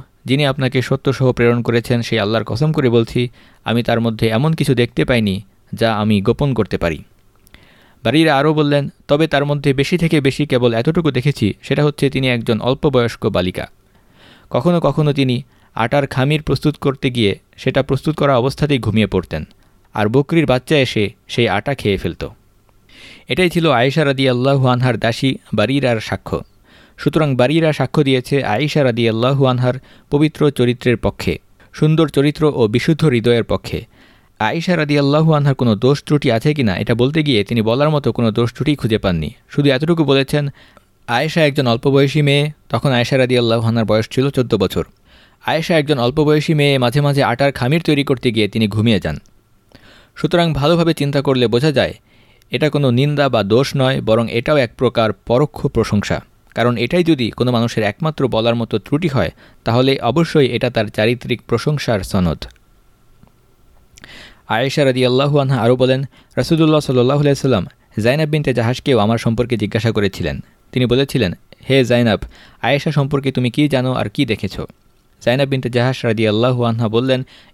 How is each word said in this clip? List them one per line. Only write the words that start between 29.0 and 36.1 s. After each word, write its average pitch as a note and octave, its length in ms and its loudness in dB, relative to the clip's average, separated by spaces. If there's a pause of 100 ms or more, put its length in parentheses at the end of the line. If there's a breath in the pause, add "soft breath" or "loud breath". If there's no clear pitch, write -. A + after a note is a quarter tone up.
আনহার B2+ 280 0 (360 soft breath)
পবিত্র D3+ 400 0
চরিত্রের B2 460 0
পক্ষে, - 420 -4 (340 soft breath)
সুন্দর D#3 360 2
চরিত্র D3 460 0
ও A2+ 140 2
বিশুদ্ধ C3+ 360 0
হৃদয়ের A#2+ 400 2
পক্ষে। - 400 -6 (540 soft breath)
আয়েশা D#3+ 380 -2
রাদিয়াল্লাহু D3 560 2
আনহার C#3+ 220 2
কোনো A#2 220 0
দোষ C3 280 2
ত্রুটি D3 280 0